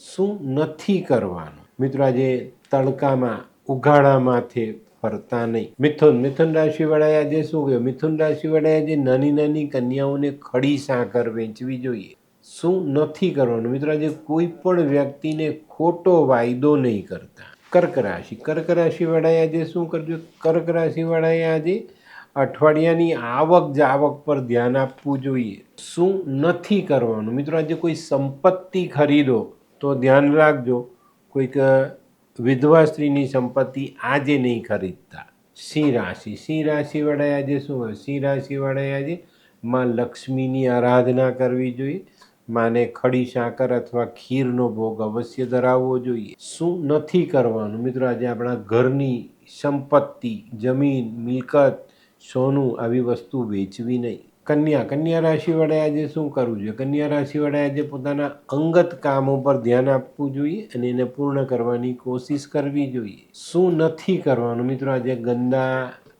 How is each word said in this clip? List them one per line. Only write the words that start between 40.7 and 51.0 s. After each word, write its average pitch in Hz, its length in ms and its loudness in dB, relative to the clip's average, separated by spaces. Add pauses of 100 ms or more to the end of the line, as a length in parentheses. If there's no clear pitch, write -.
કરવી 127 400 -2
જોઈએ. 135 340 -8 (440)
માને 117 360 2
ખડી 127 400 -2
સાકર 123 480 -2
અથવા 120 320 -2
ખીરનો 123 640 -2
ભોગ 110 320 -4
અવશ્ય 117 440 -6
ધરાવવો 127 540 2
જોઈએ. 117 360 -6 (220)
શું 175 280 -2
નથી 151 400 0
કરવાનું? 113 560 -2
મિત્રો, 127 260 -2
આજે 123 200 -2
આપણા 120 280 -4
ઘરની 123 720 0 (320)
સંપત્તિ, 135 840 -2 (100)
જમીન, 127 640 -2